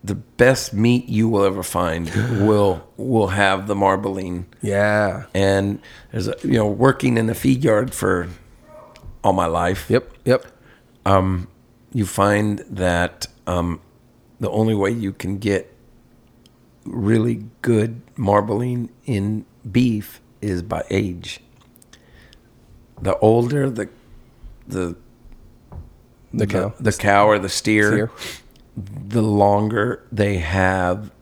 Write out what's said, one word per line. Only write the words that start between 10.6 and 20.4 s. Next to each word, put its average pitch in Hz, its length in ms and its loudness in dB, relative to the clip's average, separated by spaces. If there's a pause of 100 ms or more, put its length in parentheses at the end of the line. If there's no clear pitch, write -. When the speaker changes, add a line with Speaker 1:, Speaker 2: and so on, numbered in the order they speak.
Speaker 1:
Um, 95 420 2 (460)
you 110 120 0
find 104 540 2 (100)
that, 90 580 -2 (180)
um, 85 360 -2 (580)
the 110 120 -4
only 110 240 0
way 98 160 0
you 110 200 -4
can 98 260 -6
get 101 360 -2 (1120)
really 110 600 0 (160)
good 117 400 0 (140)
marbling 113 720 0 (160)
in 107 400 -2 (240)
beef 113 520 0 (200)